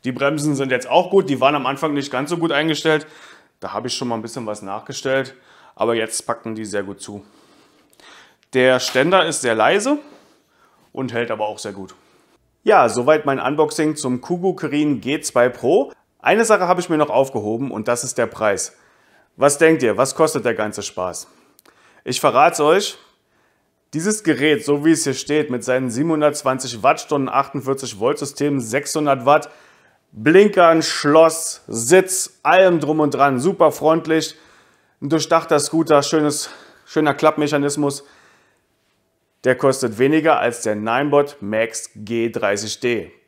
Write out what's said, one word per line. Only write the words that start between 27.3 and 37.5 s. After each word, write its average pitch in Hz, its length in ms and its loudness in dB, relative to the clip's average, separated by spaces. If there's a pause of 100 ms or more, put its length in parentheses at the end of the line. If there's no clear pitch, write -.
Volt 131 200 -2
System, 143 420 -4
sechshundert 135 640 -2
Watt, 151 240 4 (640)
Blinkern, 165 680 4
Schloss, 156 840 2
Sitz, 131 760 0
allem 175 380 4
drum 151 200 -2
und 147 120 2
dran, 135 260 2
super 160 320 2
Frontlicht, 156 640 0 (680)
ein 139 80 -6
durchdachter 160 500 2
Scooter, 156 420 2
schönes, 151 460 -2 (380)
schöner 156 260 0
Klappmechanismus. 143 920 0 (1400)